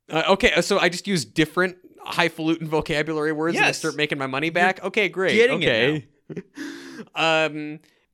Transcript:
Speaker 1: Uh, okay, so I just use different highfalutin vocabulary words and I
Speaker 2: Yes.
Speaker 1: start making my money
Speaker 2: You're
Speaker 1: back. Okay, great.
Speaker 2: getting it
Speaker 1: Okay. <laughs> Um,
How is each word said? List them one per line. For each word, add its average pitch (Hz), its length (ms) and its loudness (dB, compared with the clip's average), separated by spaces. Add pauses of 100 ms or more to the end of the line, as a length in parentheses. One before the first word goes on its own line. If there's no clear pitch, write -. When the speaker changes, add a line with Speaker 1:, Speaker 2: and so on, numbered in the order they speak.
Speaker 1:
Uh, 156 200 0
okay, 185 320 4
so 196 160 0
I 175 120 4
just 175 180 -6
use 170 180 0
different 170 520 0 (280)
highfalutin 165 640 -2
vocabulary 156 640 -2
words 160 240 -2
and 403 80 2
I 214 40 2
Speaker 2:
Yes. - 100 -2
Speaker 1:
start 151 180 -4
making 151 200 0
my 135 100 -4
money 139 200 -4
Speaker 2:
You're 165 60 -4
Speaker 1:
back. 180 280 0
Okay, 190 280 -2
great. 180 260 0
Speaker 2:
getting 240 280 4
it 143 40 0 (640)
Speaker 1:
Okay. 165 120 -12 (200)
<laughs> - 520 -14
Um, 156 640 0 (340)